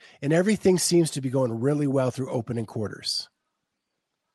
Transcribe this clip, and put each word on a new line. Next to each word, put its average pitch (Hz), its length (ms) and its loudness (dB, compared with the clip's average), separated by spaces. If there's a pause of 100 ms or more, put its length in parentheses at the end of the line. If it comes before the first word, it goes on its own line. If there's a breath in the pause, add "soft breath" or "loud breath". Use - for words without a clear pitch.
(220 soft breath)
and 143 100 0
everything 185 460 4
seems 170 320 2
to 143 100 -6
be 131 80 -4
going 123 320 0
really 147 260 0
well 131 240 2
through 131 200 -6
open 120 260 -4
and 113 100 -4
quarters. - 600 -6 (1080)